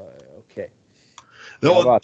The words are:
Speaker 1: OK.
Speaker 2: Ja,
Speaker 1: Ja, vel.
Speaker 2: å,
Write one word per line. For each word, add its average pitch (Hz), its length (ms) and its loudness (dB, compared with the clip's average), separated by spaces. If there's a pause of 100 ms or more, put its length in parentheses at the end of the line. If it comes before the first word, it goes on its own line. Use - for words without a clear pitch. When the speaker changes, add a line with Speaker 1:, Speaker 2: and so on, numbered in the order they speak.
(320)
Speaker 1:
OK. - 260 -20
Speaker 2:
Ja, 95 100 -14 (920)
Speaker 1:
Ja, 151 120 2
vel. 180 140 2
Speaker 2:
å, 123 40 2 (120)